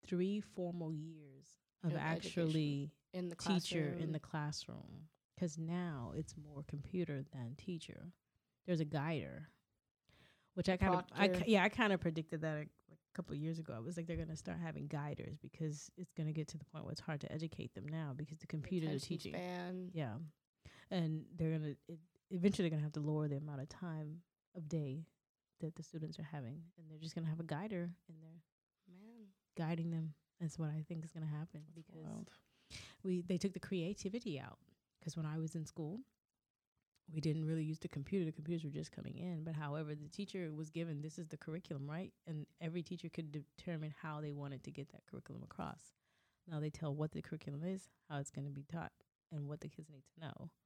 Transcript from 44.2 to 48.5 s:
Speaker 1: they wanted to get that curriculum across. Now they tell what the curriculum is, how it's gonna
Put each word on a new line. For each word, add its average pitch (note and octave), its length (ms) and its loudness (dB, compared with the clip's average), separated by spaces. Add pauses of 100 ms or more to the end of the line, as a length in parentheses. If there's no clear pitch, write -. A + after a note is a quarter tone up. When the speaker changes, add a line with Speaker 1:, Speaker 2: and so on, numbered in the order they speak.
Speaker 1:
they D3+ 120 -2
wanted C#3 320 -4
to - 80 -6
get - 180 -6
that - 160 -20
curriculum - 380 -8
across. - 500 -8 (540)
Now D#3+ 100 -2
they D3+ 120 0
tell D3 240 0
what D3+ 180 2
the D#3+ 100 -4
curriculum D3+ 400 -6
is, F#3+ 260 -2 (220)
how D3 80 -2
it's C#3+ 140 -4
gonna C#3+ 180 -4